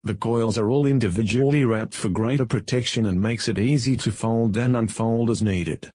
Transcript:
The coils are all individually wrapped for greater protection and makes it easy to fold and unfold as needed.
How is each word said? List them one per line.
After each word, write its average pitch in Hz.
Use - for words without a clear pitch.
The 104
coils 113
are 107
all 139
individually 123
wrapped 110
for -
greater 117
protection 117
and 92
makes 113
it 98
easy 127
to 113
fold 113
and 123
unfold 113
as 104
needed. 90